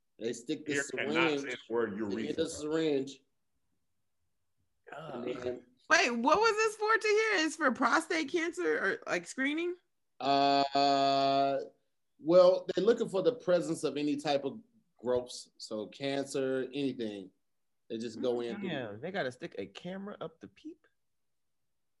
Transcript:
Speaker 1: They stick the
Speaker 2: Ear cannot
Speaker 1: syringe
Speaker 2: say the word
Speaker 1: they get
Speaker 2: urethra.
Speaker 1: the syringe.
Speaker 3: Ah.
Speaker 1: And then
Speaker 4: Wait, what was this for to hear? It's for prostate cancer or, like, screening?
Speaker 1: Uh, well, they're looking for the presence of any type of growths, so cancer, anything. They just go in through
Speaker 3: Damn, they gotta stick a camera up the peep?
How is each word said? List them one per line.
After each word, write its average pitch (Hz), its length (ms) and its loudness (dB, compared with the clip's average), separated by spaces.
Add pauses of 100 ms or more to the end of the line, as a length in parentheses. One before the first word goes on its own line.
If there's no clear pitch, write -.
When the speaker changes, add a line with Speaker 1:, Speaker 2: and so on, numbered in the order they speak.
(200)
Speaker 1:
They 113 140 -4
stick 151 320 -8
the 147 80 -4
Speaker 2:
Ear 143 100 0 (120)
cannot 139 180 -2
Speaker 1:
syringe 139 280 0
Speaker 2:
say 135 80 -8
the 120 240 -10
word 113 200 -2
Speaker 1:
they 98 40 -8
get 107 160 -4
Speaker 2:
urethra. 113 300 -4
Speaker 1:
the 156 60 -6
syringe. 151 680 -2 (1800)
Speaker 3:
Ah. 160 180 -12
Speaker 1:
And 120 100 -8
then 123 360 -6 (300)
Speaker 4:
Wait, 311 260 6
what 285 240 4
was 440 160 4
this 440 200 2
for 427 260 2
to 440 60 0
hear? 415 380 4
It's 320 100 -4
for 294 160 2
prostate 302 600 0
cancer 330 460 0
or, 190 220 -2 (120)
like, 175 140 -2
screening? 302 480 -4 (460)
Speaker 1:
Uh, 139 1400 4 (680)
well, 180 520 8
they're 180 100 0
looking 226 240 2
for 180 140 0
the 165 80 4
presence 165 520 0
of 139 140 -2
any 147 180 -2
type 143 300 -2
of 117 140 -8 (400)
growths, 123 580 -4
so 107 300 -8
cancer, 135 840 -4
anything. 113 560 -6 (600)
They 113 80 -8
just 117 240 -10
go 120 200 -2
in 117 180 -6
through 196 100 -6
Speaker 3:
Damn, 117 320 -8
they 160 80 -10
gotta 170 220 -6
stick - 260 -12
a 98 80 -8
camera 190 560 -12
up - 200 -12
the - 80 -14
peep? - 280 -18 (1200)